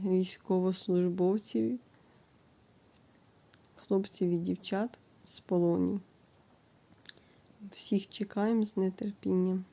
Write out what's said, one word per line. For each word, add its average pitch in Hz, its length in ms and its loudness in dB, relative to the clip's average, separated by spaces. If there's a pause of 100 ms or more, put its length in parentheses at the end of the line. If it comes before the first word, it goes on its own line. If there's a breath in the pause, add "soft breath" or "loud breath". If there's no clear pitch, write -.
військовослужбовців, 185 1700 2 (2000 soft breath)
хлопців 196 540 -2
і 175 60 2
дівчат 185 640 -4 (280)
з - 140 -20
полоні. 180 600 2 (1700 soft breath)
Всіх - 380 -4
чекаємо 214 580 -2
з 190 240 -2
нетерпінням. 185 840 -2